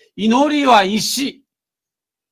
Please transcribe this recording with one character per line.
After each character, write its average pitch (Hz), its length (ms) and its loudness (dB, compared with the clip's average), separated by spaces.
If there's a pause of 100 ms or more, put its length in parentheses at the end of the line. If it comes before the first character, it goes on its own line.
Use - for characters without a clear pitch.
(180)
「祈 254 400 0
り 285 80 -2
は 220 180 4
石。 214 600 -6 (880)